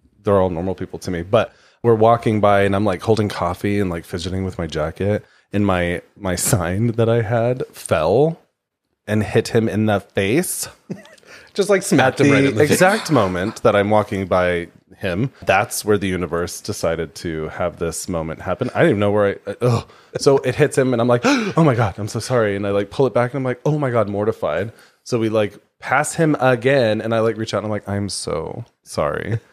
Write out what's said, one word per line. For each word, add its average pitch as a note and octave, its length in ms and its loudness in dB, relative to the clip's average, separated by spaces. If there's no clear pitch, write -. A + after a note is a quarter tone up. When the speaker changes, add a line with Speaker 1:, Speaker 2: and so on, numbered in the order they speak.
Speaker 1:
they're G2+ 180 4
all F#2 100 2
normal F2+ 240 -4
people F2+ 260 -10
to F#2+ 120 -8
me. E2+ 100 -4
But G2+ 300 2
we're A#2 100 6
walking A2 460 4
by, G2+ 220 4
and G2 120 2
I'm, G2+ 100 0
like, F2+ 180 -2
holding G#2+ 260 2
coffee G2+ 500 -2
and, G2 100 0
like, E2+ 160 -6
fidgeting F#2 400 -6
with F#2 140 -6
my E2+ 80 -4
jacket. E2 580 -4
And G#2 120 0
my, F2 380 0
my F#2+ 180 -4
sign F#2 580 0
that A2+ 160 0
I A#2 140 2
had A#2+ 460 -2
fell G#2+ 720 0
and G#2+ 160 0
hit A2 260 0
him A2 200 0
in G#2+ 180 0
the G2+ 140 2
face. A2+ 680 -2
<laughs> - 640 -18
Speaker 2:
Just, G3 160 0
like, G3 120 4
smacked C3 380 2
Speaker 1:
At D3 60 6
Speaker 2:
him C#3 60 6
Speaker 1:
the - 40 -
Speaker 2:
right C#3 100 4
in C3 100 -2
the - 60 4
face. D3 100 2
Speaker 1:
exact G3 400 2
moment G2 500 0
that A2 140 4
I'm G2+ 140 2
walking G2+ 360 0
by F2+ 420 0
him, G2 320 -2
that's G2+ 420 0
where G#2 140 2
the G2 100 -2
universe F2 520 -4
decided E2 560 -4
to D#2 320 -6
have F2 300 -6
this E2 300 -6
moment D#2+ 340 -6
happen. F#2+ 320 -6
I A2+ 60 -2
didn't E3 100 4
even G#2 100 0
know G2+ 100 2
where G2+ 360 0
I, G2+ 40 -6
I, G2+ 100 -10
ugh. A#2 280 0
So C#3 200 4
it B2+ 160 -2
hits C#3+ 220 2
him, C3 160 2
and A#2 100 0
I'm A#2+ 60 2
like, B2 140 2
<gasps> - 20 -2
"Oh A3 400 2
my C3+ 100 4
God, A#2 240 0
I'm G#2 100 -6
so A#2 100 -8
sorry." G#2+ 380 0
And G2+ 100 -4
I, G2+ 40 -2
like, G2+ 200 -2
pull C3+ 160 2
it A#2 80 -2
back, B2 180 0
and C#3+ 60 -6
I'm C3 60 -4
like, B2 220 -4
"Oh D3+ 120 0
my C3+ 120 -2
God," A2 180 0
mortified. G2+ 640 -2
So B2+ 140 -2
we, A2 100 0
like, G#2+ 260 0
pass C#3 340 0
him D#3 260 2
again, B2 640 2
and A2+ 120 -2
I, A2+ 60 2
like, A2 160 0
reach A2 180 -6
out, G#2 40 -2
and G2+ 80 -4
I'm G#2+ 40 -4
like, G2+ 180 -6
"I'm G2+ 200 -4
so D#2+ 560 -8
sorry." D#2+ 540 -4